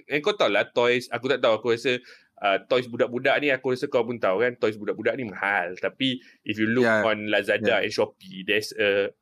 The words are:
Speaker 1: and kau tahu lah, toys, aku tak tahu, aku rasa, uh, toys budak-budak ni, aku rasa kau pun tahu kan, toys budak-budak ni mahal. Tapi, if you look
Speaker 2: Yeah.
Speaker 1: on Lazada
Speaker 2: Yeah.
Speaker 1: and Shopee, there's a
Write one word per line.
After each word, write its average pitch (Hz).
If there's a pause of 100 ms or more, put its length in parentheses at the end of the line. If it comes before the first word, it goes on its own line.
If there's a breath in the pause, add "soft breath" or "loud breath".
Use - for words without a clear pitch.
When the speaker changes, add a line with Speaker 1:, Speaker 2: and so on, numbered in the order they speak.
Speaker 1:
and 139
kau 208
tahu 117
lah, 107
toys, 123
aku 120
tak 131
tahu, 117
aku 113
rasa, 123 (400 loud breath)
uh, 98
toys 123
budak-budak 120
ni, 147
aku 131
rasa 127
kau 120
pun 117
tahu 101
kan, 123
toys 107
budak-budak 104
ni 131
mahal. 95
Tapi, 127 (240 loud breath)
if 104
you 110
look 120
Speaker 2:
Yeah. 110
Speaker 1:
on 107
Lazada 104
Speaker 2:
Yeah. -
Speaker 1:
and 104
Shopee, 95
there's 107
a 101 (140)